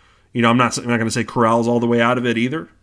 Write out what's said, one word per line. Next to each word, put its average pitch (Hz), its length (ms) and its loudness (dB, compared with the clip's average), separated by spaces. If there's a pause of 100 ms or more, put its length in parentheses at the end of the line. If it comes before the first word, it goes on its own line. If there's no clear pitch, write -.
(320)
you 123 80 -2
know, 117 80 4
I'm 117 80 4
not, 123 220 0
I'm 120 100 -8
not 120 80 0
gonna 113 140 -2
say 117 120 -4
Corral's 117 460 0
all 120 120 0
the 120 60 0
way 117 140 2
out 120 160 2
of 123 80 -4
it 117 140 -2
either, 151 320 -4 (120)